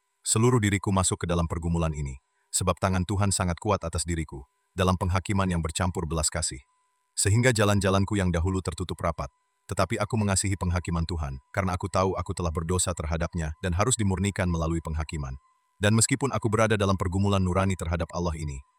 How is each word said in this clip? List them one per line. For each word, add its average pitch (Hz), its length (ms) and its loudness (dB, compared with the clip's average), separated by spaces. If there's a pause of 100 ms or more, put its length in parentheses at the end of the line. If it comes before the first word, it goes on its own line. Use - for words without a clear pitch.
(220)
Seluruh 120 400 4
diriku 101 320 2
masuk 95 300 2
ke 90 80 -2
dalam 85 180 2
pergumulan 82 460 0
ini, 69 260 -6 (320)
sebab 90 240 0
tangan 95 300 2
Tuhan 98 260 0
sangat 90 240 0
kuat 101 240 0
atas 82 240 -4
diriku, 80 400 -4 (300)
dalam 92 240 2
penghakiman 95 480 0
yang 87 160 0
bercampur 87 400 -2
belas 78 240 -2
kasih. - 320 -6 (560)
Sehingga 117 400 4
jalan-jalanku 101 640 4
yang 92 100 2
dahulu 90 300 0
tertutup 87 400 -6
rapat, 82 320 -4 (320)
tetapi 98 320 -2
aku 107 240 -2
mengasihi 98 400 0
penghakiman 87 480 -2
Tuhan, 73 320 -6 (160)
karena 92 240 -2
aku 101 80 -4
tahu 95 320 0
aku 92 160 -6
telah 87 160 -2
berdosa 90 400 -2
terhadapnya 80 720 -4
dan 90 80 0
harus 107 240 2
dimurnikan 95 560 0
melalui 82 320 -2
penghakiman. 76 560 -6 (400)
Dan 104 160 4
meskipun 120 400 2
aku 110 160 -2
berada 110 240 4
dalam 98 240 2
pergumulan 98 440 2
nurani 92 320 0
terhadap 85 360 -4
Allah 87 240 -2
ini, 73 240 -6 (200)